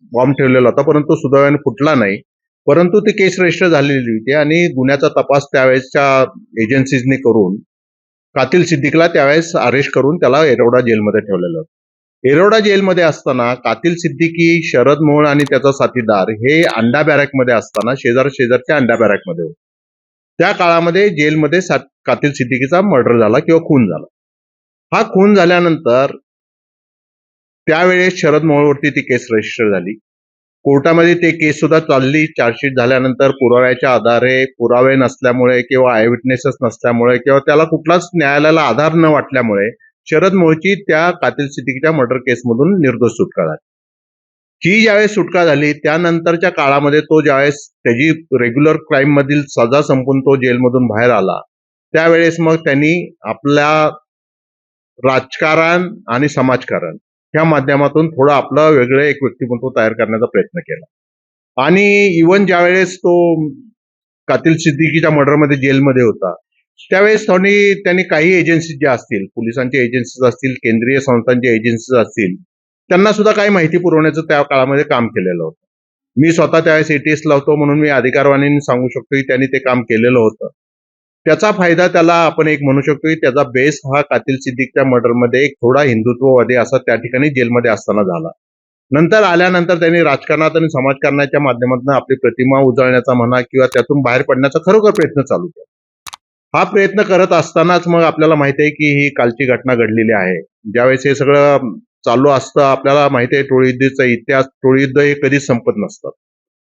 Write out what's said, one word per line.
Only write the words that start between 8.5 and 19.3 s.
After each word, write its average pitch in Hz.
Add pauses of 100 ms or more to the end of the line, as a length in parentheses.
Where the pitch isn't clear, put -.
सिद्दीकला 151
त्यावेळेस 160
अरेस्ट 123
करून 139
त्याला 143
एरोडा 123
जेलमध्ये 107
ठेवलेलं 90
होतं. 78 (540)
एरोडा 202
जेलमध्ये 196
असताना 127
कातिल 123
सिद्दीकी, 165
शरद 139
मोहोळ 147
आणि 143
त्याचा 139
साथीदार 110
हे 127
अंडा 120
बॅरॅकमध्ये 139
असताना 110
शेजार 131
शेजारच्या 127
अंडा 117
बॅरॅकमध्ये 95